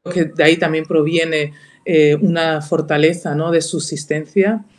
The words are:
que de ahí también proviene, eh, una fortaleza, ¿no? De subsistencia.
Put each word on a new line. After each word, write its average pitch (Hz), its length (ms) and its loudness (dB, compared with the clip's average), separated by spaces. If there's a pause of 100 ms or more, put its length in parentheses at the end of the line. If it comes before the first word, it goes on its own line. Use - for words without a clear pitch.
(120)
que 170 120 0
de 151 180 -2
ahí 165 140 6
también 160 280 -2
proviene, 160 680 0 (300)
eh, 151 380 4
una 165 400 0
fortaleza, 156 720 -2
¿no? 160 160 -2
De 165 120 2
subsistencia. 160 1040 -2 (160)